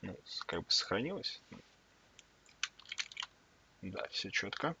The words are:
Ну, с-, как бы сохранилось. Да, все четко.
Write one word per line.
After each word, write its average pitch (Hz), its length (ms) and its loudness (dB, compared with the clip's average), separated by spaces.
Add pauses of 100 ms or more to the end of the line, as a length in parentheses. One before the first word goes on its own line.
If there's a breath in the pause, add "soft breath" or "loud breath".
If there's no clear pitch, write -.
Ну, 95 220 -6
с-, - 200 -8
как - 160 2
бы - 100 -6
сохранилось. - 720 4 (2500)
Да, 92 300 -4
все - 180 -2
четко. 139 500 2